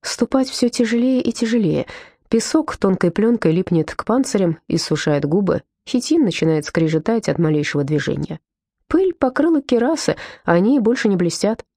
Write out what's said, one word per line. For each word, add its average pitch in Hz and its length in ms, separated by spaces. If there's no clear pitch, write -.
Ступать 262 460
всё - 200
тяжелее 240 520
и 226 120
тяжелее. 214 540
Песок 302 480
тонкой 185 340
плёнкой 214 420
липнет 165 420
к - 100
панцирям, 202 540
иссушает 151 560
губы. 175 380
Хитин 311 360
начинает 160 400
скрежетать 165 640
от 151 100
малейшего 151 460
движения. 143 560
Пыль 370 260
покрыла 285 480
кирасы, 262 560
а 180 80
они 208 260
больше 226 300
не 196 80
блестят. 180 480